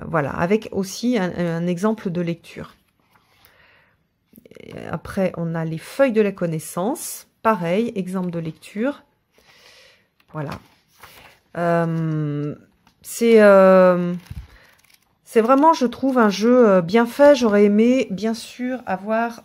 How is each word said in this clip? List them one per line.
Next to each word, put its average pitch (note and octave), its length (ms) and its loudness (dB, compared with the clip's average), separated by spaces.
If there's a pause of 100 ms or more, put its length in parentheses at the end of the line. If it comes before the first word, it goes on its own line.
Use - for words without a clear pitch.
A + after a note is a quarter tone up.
voilà, D3+ 240 -4
avec G3+ 420 -2
aussi A#3 440 -4
un, F3+ 200 -2
un E3+ 300 -4
exemple G3+ 420 -4
de E3+ 100 -6
lecture. - 560 -10 (1800)
Et - 180 -20 (140)
après, F#3 460 -4
on E3+ 180 -6
a E3 80 -6
les D#3+ 140 -6
feuilles C4+ 340 0
de A3 100 2
la G3+ 120 -2
connaissance. F3 920 -8 (140)
Pareil, G#3+ 540 -2
exemple F#3 340 -8
de E3+ 100 -8
lecture. G3+ 640 -10 (1300)
Voilà. D3+ 180 -10 (1040)
Euh, D#3+ 1000 -4 (480)
c'est, A3+ 400 2
euh, F#3 720 6 (1080)
c'est - 180 0
vraiment, C4+ 300 4
je D4 140 0
trouve, B3+ 320 -4
un G#3+ 120 4
jeu, A3+ 380 4
euh, F#3 140 4
bien G#3+ 240 0
fait. C#4+ 300 6
J'aurais G#3 280 2
aimé, A3+ 480 2
bien G#3 220 -4
sûr, B3 520 -10
avoir, A3 600 -6